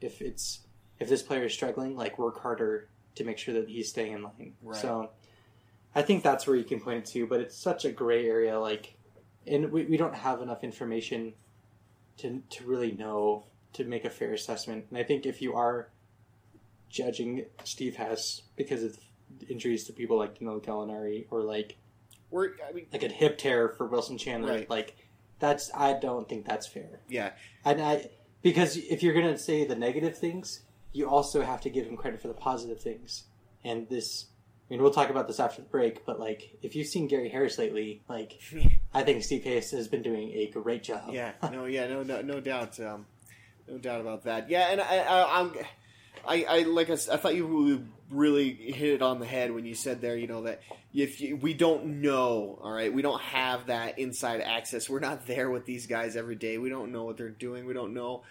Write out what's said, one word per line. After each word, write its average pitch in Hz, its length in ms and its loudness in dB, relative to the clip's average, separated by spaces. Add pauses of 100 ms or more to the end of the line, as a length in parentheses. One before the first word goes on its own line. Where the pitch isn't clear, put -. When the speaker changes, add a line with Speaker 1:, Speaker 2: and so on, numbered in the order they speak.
Speaker 1:
If 120 220 -10
it's, - 380 -8 (400)
if 117 80 -2
this 131 140 4
player 131 220 -2
is 113 80 -2
struggling, 131 440 -4
like, 113 220 -6
work 117 220 -2
harder 110 480 -2 (280)
to 131 80 -6
make 113 120 -4
sure - 180 -6
that 110 140 0
he's 110 220 -6
staying 110 220 -4
in 104 100 -8
line. 107 400 -14
Speaker 2:
Right. 110 180 -10
Speaker 1:
So, 113 300 -4 (840)
I 147 80 4
think - 200 4
that's 135 240 2
where 139 80 6
you 120 100 4
can 117 160 -4
point 117 180 -4
it 110 140 -8
to, 120 140 -2
but 123 140 2
it's - 160 -8
such - 280 -2
a 135 60 0
gray 117 380 2
area, 113 320 2
like, 107 340 -4 (520)
and 151 260 0
we, 160 140 2
we 156 100 4
don't 165 180 0
have 127 280 -2
enough 120 200 -8
information 113 720 -6 (840)
to, 127 320 -8
to - 140 -16
really 123 280 0
know, 107 520 0 (280)
to 123 120 -6
make 120 200 -4
a 117 60 -4
fair 107 240 -4
assessment. 110 560 -8
And 123 80 -6
I 120 40 -2
think 135 240 0
if 131 140 -4
you 123 140 -4
are 120 340 0 (1040)
judging 123 560 -4 (180)
Steve 127 320 -6
Hess 110 460 -4 (140)
because 127 280 -2
of 107 140 -6 (500)
injuries 117 360 -2
to 113 100 -16
people 117 240 2
like 104 200 -2
Danilo 107 220 -6
Gallinari 107 720 -6
or, 113 120 -2
like, 107 360 -4 (520)
Speaker 2:
We're, 190 200 -2 (180)
I - 40 -10
mean 175 200 -12
Speaker 1:
like, 143 100 -4
a 120 60 0
hip 147 300 2
tear 120 320 2
for 123 160 -4
Wilson 120 320 -2
Chandler, 120 340 -4
Speaker 2:
Right. 110 180 -4
Speaker 1:
like, 110 260 -4 (420)
that's, 143 360 2
I 139 200 2
don't 123 340 -4
think 110 180 -8
that's 107 200 -4
fair. - 420 -16
Speaker 2:
Yeah. 110 220 -4 (340)
Speaker 1:
And 143 160 4
I, 147 300 0 (320)
because 170 340 6
if - 260 -2
you're 165 120 6
gonna 165 240 4
say 151 260 2
the 127 120 0
negative 139 420 0
things, 175 420 -4 (320)
you 135 160 -2
also 143 340 4
have 131 200 -4
to 131 80 -4
give 123 160 0
him 117 100 -8
credit 113 240 -6
for - 80 -8
the 117 60 -8
positive 117 460 -4
things. - 440 -8 (400)
And 113 240 -4
this, - 380 -4 (420)
I 127 60 -6
mean, 123 80 2
we'll 139 80 10
talk 143 180 6
about 131 180 0
this - 140 -2
after - 220 0
the - 60 -20
break, 120 360 2
but, 113 160 -6
like, 110 420 -8
if - 140 -8
you've 151 120 -2
seen 156 200 0
Gary 127 220 2
Harris 131 260 0
lately, 107 520 -2
like, 110 300 -8 (280)
Speaker 2:
<laughs> - 280 12
Speaker 1:
I 135 80 4
think 135 200 4
Steve 127 220 -2
Harris 123 260 0
has 117 180 -4
been 117 140 -2
doing 110 300 -2
a 107 160 0
great 113 340 -2
job. 113 300 -8
Speaker 2:
Yeah, 120 200 -6 (180)
no, 127 140 -8
yeah, 127 220 -2
no, 135 160 -4
no, 131 180 -4
no 139 200 -4
doubt, 123 400 -4
um, 104 260 -8 (600)
no 131 120 -12
doubt 120 220 -4
about 110 240 -8
that. 113 260 -2
Yeah, 175 200 6
and 196 100 2
I, 185 180 2
I, 180 420 6
I'm, 175 120 0 (760)
I, 165 180 2
I, 165 200 6
like 165 260 4
I 165 40 4
s-, - 140 -2
I 147 80 4
thought 160 180 2
you 175 120 0
really, 143 380 4 (260)
really 143 420 4
hit 139 420 0
it 127 80 2
on 127 180 4
the 117 60 -6
head 123 260 -2
when 117 120 -6
you 113 100 -8
said 120 280 -4
there, 120 140 0
you 117 100 -4
know, 113 160 -8
that 113 180 -6 (320)
if 139 280 0
you, 143 160 -4
we 147 180 0
don't 151 480 2
know, 120 600 2
all 107 100 -8
right, 113 200 0
we 135 100 2
don't 139 200 0
have 127 440 -2
that 117 320 -4
inside 123 420 -4
access. 117 480 -4
We're 139 120 -2
not 135 260 -4
there 127 220 -2
with 127 160 -4
these 120 220 -8
guys 117 300 -4
every 113 180 -6
day. 113 240 -4
We 127 120 -4
don't 123 220 -8
know 117 120 -6
what 113 120 -8
they're 113 120 -10
doing. 123 380 -10
We 127 80 -6
don't 117 200 -6
know 123 360 -8